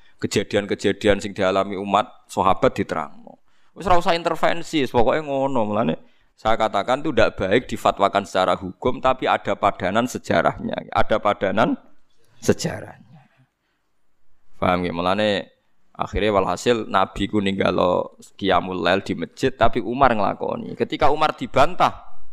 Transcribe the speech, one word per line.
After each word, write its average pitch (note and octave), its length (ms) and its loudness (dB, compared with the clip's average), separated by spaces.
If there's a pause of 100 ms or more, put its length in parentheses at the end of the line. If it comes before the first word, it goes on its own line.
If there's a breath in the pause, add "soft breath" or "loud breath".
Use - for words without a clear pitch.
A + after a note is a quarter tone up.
(240 soft breath)
kejadian-kejadian G2+ 960 -2
sing G2 160 -10
dialami G2 400 0
umat G2+ 560 -2
sahabat F#2+ 400 2
diterangno. - 720 -8 (320)
Wis F#3 160 -2
ora F3+ 80 8
usah F3 160 2
intervensi, E3 720 0
wis - 80 -6
pokoke B2 240 4
ngono. C3+ 480 -2
Mulane A2 320 -2 (400 soft breath)
saya A2+ 160 2
katakan A2 480 0
itu D#3+ 80 -2
ndak A2 240 2
baik A2 320 0
difatwakan G2+ 560 2
secara F#2 320 0
hukum, B2 480 -4
tapi C3 240 0
ada G#2+ 320 0
padanan G2+ 480 0
sejarahnya. - 880 -2
Ada A2 240 2
padanan G#2 560 0 (640)
sejarahnya. - 720 -6 (1500)
Paham F2+ 240 2
nggih? F2 80 -4
Mulane F#2 360 -2 (680)
akhirnya G2 400 -2
walhasil G2+ 480 0
Nabi G2 400 -2
ku G#2 160 0
ninggalo F#2 800 0 (160)
qiyamul F#2 400 0
lail F2+ 240 0
di F#2+ 160 -6
masjid, E2 320 -4
tapi A#2+ 320 2
Umar B2 320 2
nglakoni. - 640 -4
Ketika D3 320 2
Umar D3+ 240 2
dibantah, - 880 0 (120)